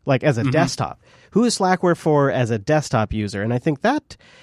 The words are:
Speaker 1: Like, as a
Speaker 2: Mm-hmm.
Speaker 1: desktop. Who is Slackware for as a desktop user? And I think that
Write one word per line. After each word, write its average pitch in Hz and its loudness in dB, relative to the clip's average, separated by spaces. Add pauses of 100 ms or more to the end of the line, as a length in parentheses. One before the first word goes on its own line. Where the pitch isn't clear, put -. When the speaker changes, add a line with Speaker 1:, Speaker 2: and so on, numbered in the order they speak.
Speaker 1:
Like, 135 0
as 143 2
a 117 -2
Speaker 2:
Mm-hmm. 131 -2
Speaker 1:
desktop. 127 -2 (320)
Who 226 2
is 233 0
Slackware 185 2
for 147 2
as 120 0
a 117 -2
desktop 131 0
user? 104 -4
And 113 -2
I 123 -2
think 147 -2
that 277 -2 (260)